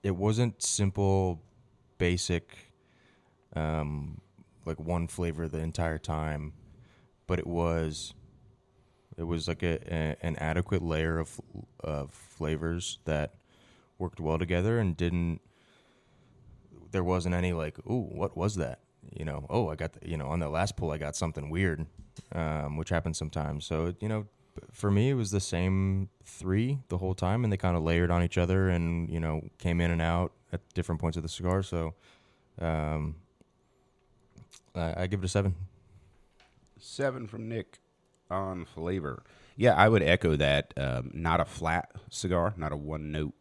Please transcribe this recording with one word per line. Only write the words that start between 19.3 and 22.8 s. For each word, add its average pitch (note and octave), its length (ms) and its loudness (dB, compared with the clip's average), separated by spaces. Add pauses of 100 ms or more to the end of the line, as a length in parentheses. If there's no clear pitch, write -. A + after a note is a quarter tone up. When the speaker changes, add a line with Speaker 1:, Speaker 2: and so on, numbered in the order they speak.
Speaker 1:
"Oh, G#2+ 180 0
I D#2 80 -4
got, D#2+ 180 -6
the, - 140 -16
you E2 80 -4
know, C#2 120 -4
on E2 120 -2
that D#2 100 -2
last E2+ 280 -2
pull, D#2+ 140 -2
I D2+ 60 -4
got D2 200 -6
something D2+ 320 -4
weird," D#2+ 360 0 (460)
um, D2+ 460 -2
which D#2+ 120 -4